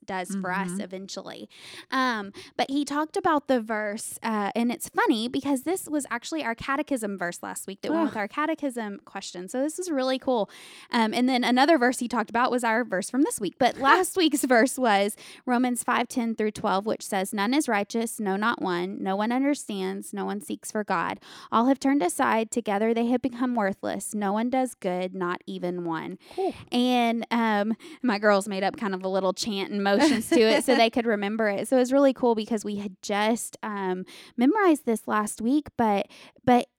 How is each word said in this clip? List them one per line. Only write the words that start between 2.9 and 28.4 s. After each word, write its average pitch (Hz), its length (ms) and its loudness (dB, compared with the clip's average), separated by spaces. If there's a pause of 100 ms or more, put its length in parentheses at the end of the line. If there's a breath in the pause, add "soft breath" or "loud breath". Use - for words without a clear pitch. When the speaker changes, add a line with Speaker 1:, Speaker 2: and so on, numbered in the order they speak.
Speaker 1:
about 339 320 0
the 254 120 2
verse, 214 640 -6
uh, 208 320 -2
and 233 160 0
it's - 180 -8
funny 254 380 2
because 269 360 -2
this 349 260 -4
was 294 240 -2
actually 269 320 -6
our 226 100 -4
catechism 247 640 -4
verse 175 240 -6
last - 240 -10
week 196 160 -10
that - 80 -4
went 320 140 2
with 269 80 -2
Speaker 2:
Ugh. 226 60 -6
Speaker 1:
our 202 100 -2
catechism 262 760 -4
question. 185 440 -12
So 254 120 -2
this 302 200 -2
is 359 100 -6
really 262 300 0
cool. 240 280 0 (440 loud breath)
Um, 226 200 2
and 247 160 2
then 254 140 2
another 254 340 6
verse 247 220 2
he 240 80 -2
talked 220 240 -2
about 233 220 0
was 247 100 0
our 233 220 0
verse 190 260 -4
from 254 120 2
this 466 180 0
week. - 180 -4
But - 200 2
Speaker 2:
<laughs> - 0 -
Speaker 1:
last 330 380 4
week's 311 280 2
verse 254 340 4
was 208 380 2 (280 loud breath)
Romans 247 380 0
five 240 240 0
ten 233 300 -2
through 214 160 0
twelve, 196 340 -2
which - 160 -2
says, 196 320 -4
"None 208 180 0
is 294 160 2
righteous, 226 520 -2
no, 196 160 0
not 214 260 -2
one. 185 400 -4
No 190 140 -2
one 208 80 -2
understands, 220 880 -2
no 196 140 -6
one 196 160 -6
seeks - 280 -10
for 214 140 -4
God. 170 340 -2 (320 loud breath)
All 226 140 2
have 262 160 2
turned 285 220 2
aside. 226 480 0
Together 220 420 0
they 233 140 2
have 247 160 2
become 247 320 -2
worthless. 202 600 -2
No 202 200 0
one 226 160 0
does 254 240 0
good, 185 400 -4
not 180 320 -4
even 180 400 -4
one." 165 320 -6 (180 loud breath)
Speaker 2:
Cool. 370 180 -2 (160 loud breath)
Speaker 1:
And, 240 600 2
um, 220 440 2 (280 loud breath)
my 220 160 2
girls 202 280 4